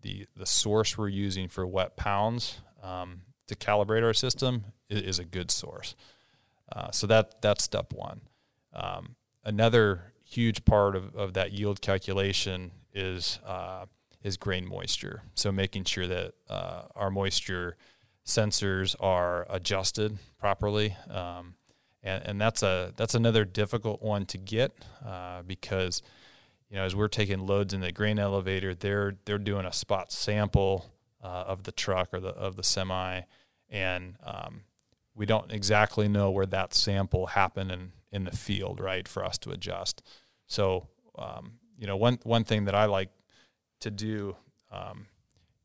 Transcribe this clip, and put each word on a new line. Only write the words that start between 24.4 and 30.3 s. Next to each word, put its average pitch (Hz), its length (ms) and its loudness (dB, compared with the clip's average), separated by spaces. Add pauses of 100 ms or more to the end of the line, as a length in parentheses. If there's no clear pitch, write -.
uh, 90 380 -10
because, 92 600 -2 (680)
you 101 60 -10
know, 95 80 -2
as 95 120 -2
we're 107 120 2
taking 98 380 0
loads 98 280 2
in 95 60 -2
the 87 120 -4
grain 104 260 2
elevator, 95 560 0
they're, 101 420 -2 (100)
they're 104 120 0
doing 101 280 -2
a 90 60 -6
spot - 380 -2
sample, 98 760 2 (360)